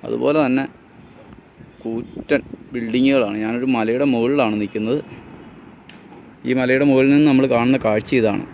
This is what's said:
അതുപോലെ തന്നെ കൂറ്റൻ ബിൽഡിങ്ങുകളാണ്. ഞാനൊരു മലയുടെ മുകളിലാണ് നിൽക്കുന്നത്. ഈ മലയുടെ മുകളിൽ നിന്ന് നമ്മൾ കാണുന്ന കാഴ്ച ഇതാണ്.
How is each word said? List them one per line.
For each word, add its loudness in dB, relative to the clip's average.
അതുപോലെ 0
തന്നെ 0
കൂറ്റൻ -6
ബിൽഡിങ്ങുകളാണ്. 0
ഞാനൊരു -4
മലയുടെ 0
മുകളിലാണ് 0
നിൽക്കുന്നത്. -4
ഈ 0
മലയുടെ 0
മുകളിൽ 4
നിന്ന് 4
നമ്മൾ 4
കാണുന്ന 2
കാഴ്ച 0
ഇതാണ്. 0